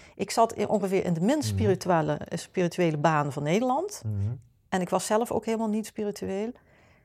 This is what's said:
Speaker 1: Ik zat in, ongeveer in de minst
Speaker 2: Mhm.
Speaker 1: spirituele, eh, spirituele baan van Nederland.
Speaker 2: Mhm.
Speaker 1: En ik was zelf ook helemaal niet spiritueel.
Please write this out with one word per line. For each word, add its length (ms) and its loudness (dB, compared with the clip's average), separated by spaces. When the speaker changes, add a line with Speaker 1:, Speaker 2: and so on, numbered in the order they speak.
Speaker 1:
Ik 160 -4
zat 220 4
in, 140 -2
ongeveer 380 0
in 80 2
de 80 0
minst 300 2
Speaker 2:
Mhm. 80 0
Speaker 1:
spirituele, 540 2
eh, 240 -6
spirituele 600 0
baan 340 2
van 120 -6
Nederland. 600 0
Speaker 2:
Mhm. 280 -2
Speaker 1:
En 120 0
ik 80 -4
was 160 0
zelf 260 0
ook 140 -2
helemaal 240 -2
niet 160 -2
spiritueel. 640 -6